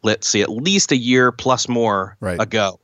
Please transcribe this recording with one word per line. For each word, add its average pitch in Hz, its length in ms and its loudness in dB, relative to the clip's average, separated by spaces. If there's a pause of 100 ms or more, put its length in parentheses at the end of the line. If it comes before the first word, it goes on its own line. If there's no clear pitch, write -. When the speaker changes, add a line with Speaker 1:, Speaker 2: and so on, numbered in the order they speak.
Speaker 1:
let's - 240 -2
see, 101 140 0
at - 80 0
least 160 420 0
a 139 60 4
year 123 340 4
plus 127 380 -2
more 104 500 0
Speaker 2:
Right. 92 200 -4
Speaker 1:
ago. 107 440 -2